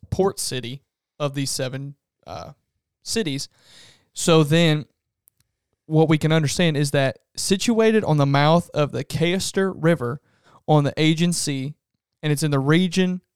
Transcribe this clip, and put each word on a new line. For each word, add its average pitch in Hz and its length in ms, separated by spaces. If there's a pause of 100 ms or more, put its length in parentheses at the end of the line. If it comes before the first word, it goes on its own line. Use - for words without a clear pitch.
(100)
port - 280
city 127 440 (360)
of 143 160
these 139 160
seven, 135 460 (300)
uh, 82 260 (500)
cities, 147 460 (640)
so 160 320
then 156 400 (1040)
what 156 220
we 156 100
can 156 140
understand 160 440
is 143 160
that 135 260 (180)
situated 220 680
on 156 120
the 139 100
mouth 147 480
of 147 180
the 127 120
Cayster 185 680
River 147 480 (480)
on 151 160
the 139 120
Aegean 160 360
Sea, 139 420 (480)
and 151 100
it's 143 120
in 151 80
the 139 80
region 180 640 (140)